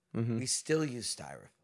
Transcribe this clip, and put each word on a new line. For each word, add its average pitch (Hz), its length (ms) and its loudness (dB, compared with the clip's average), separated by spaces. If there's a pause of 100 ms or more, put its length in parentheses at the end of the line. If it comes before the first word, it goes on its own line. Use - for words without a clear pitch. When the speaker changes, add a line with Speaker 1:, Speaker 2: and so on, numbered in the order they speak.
(160)
Speaker 1:
Mm-hmm. 113 240 2
Speaker 2:
We 127 60 -2
still 156 400 2
use 120 280 -2
styrofoam. 69 360 -10 (140)